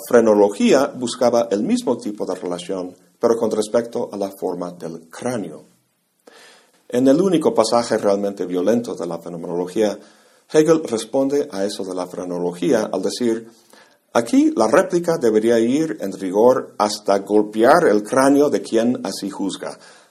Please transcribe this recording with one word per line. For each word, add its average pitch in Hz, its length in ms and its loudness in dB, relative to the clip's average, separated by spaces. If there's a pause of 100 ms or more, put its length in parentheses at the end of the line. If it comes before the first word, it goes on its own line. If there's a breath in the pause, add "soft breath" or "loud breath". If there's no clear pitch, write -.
frenología 117 800 4
buscaba 120 640 0
el 104 140 0
mismo 214 340 -2
tipo 104 260 -8
de 92 100 -4
relación, 90 600 -8 (220 soft breath)
pero 117 180 2
con 110 140 -2
respecto 117 600 -2
a 107 60 -12
la 98 140 -6 (100)
forma 87 320 -6
del 82 380 -14
cráneo. 90 560 -10 (1200 soft breath)
En 127 200 0
el 147 120 4
único 160 320 2
pasaje 117 460 0
realmente 101 480 -2
violento 95 480 -2
de - 120 -8
la 85 120 -8
fenomenología, 90 800 -4 (520 soft breath)
Hegel 160 340 4
responde 139 680 -2
a 98 140 -4
eso 104 180 -8
de 92 100 -8
la 90 120 -4
frenología 90 840 -2
al 95 120 -4
decir, 113 480 -4 (640 soft breath)
"Aquí 262 420 2
la 110 120 2
réplica 170 500 2
debería 113 400 2
ir, 135 420 0
en 98 120 -6
rigor, 101 640 2
hasta 104 400 0
golpear 110 720 4
el 104 140 4
cráneo 139 460 4
de 98 140 -2
quien 117 420 -2
así 95 240 -8
juzga, 87 500 -8 (320 loud breath)